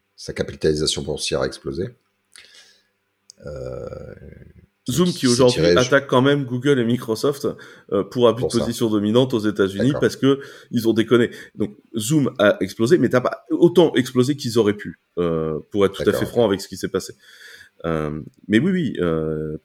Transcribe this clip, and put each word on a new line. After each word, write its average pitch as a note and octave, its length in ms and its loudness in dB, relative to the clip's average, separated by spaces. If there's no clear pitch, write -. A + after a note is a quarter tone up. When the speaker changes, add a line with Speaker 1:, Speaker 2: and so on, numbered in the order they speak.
Speaker 1:
sa - 160 -14
capitalisation D2+ 680 -2
boursière C#2+ 400 -4
a C2 40 -2
explosé. C#2+ 440 -8
Euh, C2 400 -12
Speaker 2:
Zoom D3+ 180 0
Speaker 1:
qui F3 60 -2
Speaker 2:
qui - 80 -12
Speaker 1:
s'est C3+ 60 2
Speaker 2:
aujourd'hui B2 340 4
Speaker 1:
tiré F2 140 4
Speaker 2:
attaque C3 320 2
quand B2+ 140 2
même C#3 240 2
Google B2+ 340 0
et A#2 60 2
Microsoft, A#2 600 -2
euh, G2 120 2
pour A#2+ 260 2
abus A2+ 120 0
Speaker 1:
Pour - 80 0
Speaker 2:
de - 40 -4
Speaker 1:
ça. A#2+ 60 0
Speaker 2:
position A#2 300 -2
dominante G#2+ 440 2
aux A2+ 60 0
États-Unis G2+ 480 0
Speaker 1:
D'accord. D3 140 0
Speaker 2:
parce A2+ 140 2
que C3+ 240 2
ils A2+ 160 -2
ont A2+ 60 4
déconné. A2+ 380 2
Donc - 240 -6
Zoom B2 420 0
a G2+ 220 4
explosé, A2+ 360 2
mais B2+ 120 2
t'as B2 120 2
pas - 300 -4
autant E3+ 440 4
explosé B2+ 420 0
qu'ils A#2 200 -6
auraient G#2 200 2
pu, - 220 -14
euh, D#2+ 420 -2
pour G2+ 140 2
être F#2+ 100 0
tout - 80 -6
à - 20 -2
Speaker 1:
D'accord, - 140 2
Speaker 2:
fait - 60 -4
Speaker 1:
ok. F#2 60 -6
Speaker 2:
franc A#2 140 2
avec G2 160 0
ce - 60 -14
qui F#2+ 100 -16
s'est F#2+ 100 -6
passé. - 260 -6
Euh, D#2 360 -4
mais G#2+ 120 4
oui, F3 120 0
oui, F3+ 280 -4
euh, D#2 640 -4